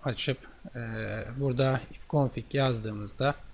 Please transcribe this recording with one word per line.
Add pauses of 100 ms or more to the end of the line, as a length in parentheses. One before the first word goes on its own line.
açıp, (360)
e, (560)
burada (100)
if
config
yazdığımızda (200)